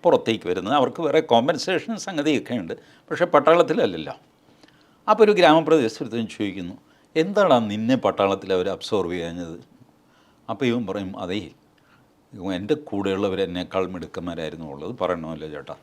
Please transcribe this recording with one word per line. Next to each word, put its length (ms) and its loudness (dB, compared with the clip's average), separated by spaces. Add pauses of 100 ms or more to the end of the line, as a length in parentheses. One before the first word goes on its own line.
പുറത്തേക്ക് 480 2
വരുന്നത്. 280 -2
അവർക്ക് 280 0
വേറെ 140 4 (100)
കോമ്പൻസേഷൻ 600 2 (120)
സംഗതിയൊക്കെ 560 -2
ഉണ്ട്, 120 -10 (340)
പക്ഷേ 260 0
പട്ടാളത്തിലല്ലല്ലോ. 840 4 (920)
അപ്പോൾ 160 6
ഒരു 140 4
ഗ്രാമപ്രദേശത്ത് 800 4 (140)
ചോദിക്കുന്നു, 400 -6 (400)
"എന്താടാ 420 4 (140)
നിന്നെ 320 0
പട്ടാളത്തിൽ 540 0
അവർ 180 0
അബ്സോർബ് 400 -2
ചെയ്യാഞ്ഞത്?" 420 -8 (960)
അപ്പോൾ 180 -4
ഇവൻ 200 -2
പറയും, 220 -6 (120)
"അതേ, 180 -4 (1160)
എൻ്റെ 180 -2 (140)
കൂടെയുള്ളവർ 580 -4
എന്നേക്കാൾ 360 -4 (120)
മിടുക്കന്മാരായിരുന്നു 760 -10
ഉള്ളത്, 280 -12
പറയണമല്ലോ 540 -6
ചേട്ടാ. 280 -14